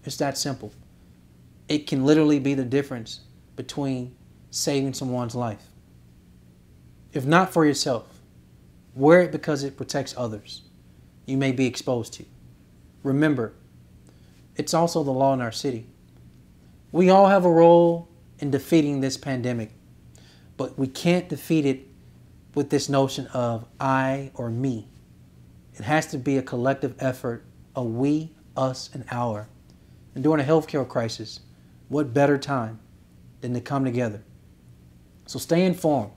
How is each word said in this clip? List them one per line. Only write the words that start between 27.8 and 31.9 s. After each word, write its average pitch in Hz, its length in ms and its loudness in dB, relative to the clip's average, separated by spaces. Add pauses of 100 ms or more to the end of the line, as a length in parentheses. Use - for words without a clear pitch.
we, 143 480 -2 (240)
us, 131 360 -4
and 127 200 -12
our. 117 340 -6 (680)
And 131 80 -8
during 151 200 2
a 131 40 -4
healthcare 156 380 0
crisis, 113 540 -8 (480)
what 139 240 -2